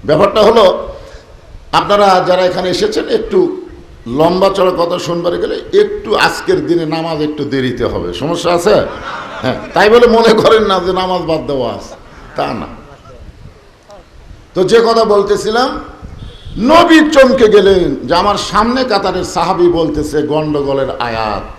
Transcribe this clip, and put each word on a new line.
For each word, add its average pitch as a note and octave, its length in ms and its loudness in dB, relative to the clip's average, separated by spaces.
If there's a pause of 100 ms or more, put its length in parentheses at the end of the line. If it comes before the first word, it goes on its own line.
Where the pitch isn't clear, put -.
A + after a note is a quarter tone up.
ব্যাপারটা F3 400 2
হলো A3 180 6 (1120)
আপনারা G3+ 280 2 (180)
যারা F3+ 240 2
এখানে F3+ 260 -4
এসেছেন G#3 300 -2 (120)
একটু - 220 0 (800)
লম্বা F3+ 360 2
চড়া F#3 260 0
কথা E3+ 160 -2 (100)
শুনবার F3 340 -4
গেলে - 140 -4 (260)
একটু - 280 -2 (160)
আজকের E3 400 -2
দিনে E3 200 0 (100)
নামাজ D#3+ 220 -4 (100)
একটু D3+ 160 -6 (100)
দেরিতে B2 400 -2
হবে, F2 160 -6 (120)
সমস্যা E3+ 360 -4
আছে? G3 180 2 (680)
হ্যাঁ, A#2+ 160 -4 (160)
তাই F#3+ 200 2
বলে A#3+ 140 6 (100)
মনে A3+ 140 4 (100)
করেন A3 280 4
না F#3+ 60 0 (100)
যে F#3 60 -2 (100)
নামাজ F#3 280 -2
বাদ D#3 200 -2
দেওয়া B2+ 280 -4
আছে, - 180 -16 (420)
তা C#3+ 80 -4 (140)
না। D#2 80 -10 (1800)
তো E3+ 80 -6 (120)
যে A#3 160 6
কথা A3+ 160 2 (100)
বলতেছিলাম, G#3 560 0 (1000)
নবী E4 260 4 (180)
চমকে B3 400 6
গেলেন F#3+ 300 4 (220)
যে D3+ 140 0
আমার G3+ 160 0 (120)
সামনে A#3 320 0 (100)
কাতারের F#3 440 -2
সাহাবী F3 320 2 (100)
বলতেছে D3+ 400 -2 (140)
গন্ডগোলের C#3+ 600 -2 (160)
আয়াত A2 380 -4 (140)